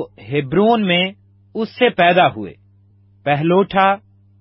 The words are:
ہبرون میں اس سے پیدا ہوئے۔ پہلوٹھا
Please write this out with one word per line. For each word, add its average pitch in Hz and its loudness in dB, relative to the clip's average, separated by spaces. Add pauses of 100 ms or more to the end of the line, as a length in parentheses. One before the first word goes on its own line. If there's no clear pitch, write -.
(280)
ہبرون 175 0
میں 180 0 (500)
اس 214 -6
سے - 0
پیدا 175 4
ہوئے۔ 104 -6 (760)
پہلوٹھا 180 0 (520)